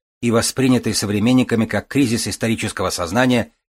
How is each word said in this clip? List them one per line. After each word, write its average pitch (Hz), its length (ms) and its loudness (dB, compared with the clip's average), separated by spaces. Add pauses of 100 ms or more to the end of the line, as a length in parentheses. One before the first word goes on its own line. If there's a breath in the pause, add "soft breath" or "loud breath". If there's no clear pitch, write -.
(220)
и 120 100 0
воспринятой 117 640 2
современниками 110 720 2
как 104 240 -6
кризис 117 360 0
исторического 107 680 -4
сознания 113 600 0 (260)